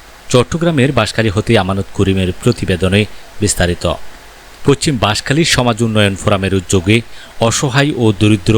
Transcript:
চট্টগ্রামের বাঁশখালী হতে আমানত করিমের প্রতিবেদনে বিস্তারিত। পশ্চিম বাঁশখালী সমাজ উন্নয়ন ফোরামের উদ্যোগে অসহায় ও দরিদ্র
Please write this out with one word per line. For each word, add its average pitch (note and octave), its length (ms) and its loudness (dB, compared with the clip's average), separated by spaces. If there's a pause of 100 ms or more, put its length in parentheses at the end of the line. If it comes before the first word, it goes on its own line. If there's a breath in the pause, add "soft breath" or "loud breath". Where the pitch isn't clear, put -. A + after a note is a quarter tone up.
(280)
চট্টগ্রামের D3 640 2
বাঁশখালী A2 440 0
হতে G#2+ 220 0
আমানত F#2+ 360 -2
করিমের F#2+ 360 0 (120)
প্রতিবেদনে F#2+ 580 0 (400 loud breath)
বিস্তারিত। F2+ 440 -2 (800)
পশ্চিম C#3 300 2 (100)
বাঁশখালী A#2+ 400 0
সমাজ B2 380 0
উন্নয়ন G#2+ 340 2
ফোরামের G2 380 0
উদ্যোগে F#2+ 420 0 (440 loud breath)
অসহায় C3+ 560 0
ও B2 80 0 (160)
দরিদ্র G#2+ 380 2